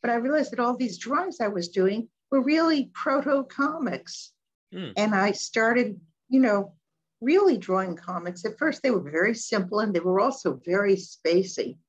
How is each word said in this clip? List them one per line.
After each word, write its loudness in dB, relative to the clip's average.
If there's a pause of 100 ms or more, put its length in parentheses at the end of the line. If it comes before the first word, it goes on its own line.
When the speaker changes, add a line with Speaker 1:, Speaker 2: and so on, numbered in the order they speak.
Speaker 1:
but 0
I 2
realized 0
that -4
all 0
these -4
drawings -4
I 0
was -4
doing 0 (220)
were 2
really 2
proto 0
comics. -6 (420)
Speaker 2:
Mm. -8
Speaker 1:
And 0
I 2
started, 0 (300)
you 4
know, 2 (480)
really 4
drawing -2
comics. -8
At -6
first, -2
they 2
were -2
very 2
simple, -2
and 0
they 2
were 2
also -2
very 2
spacey. -2 (100)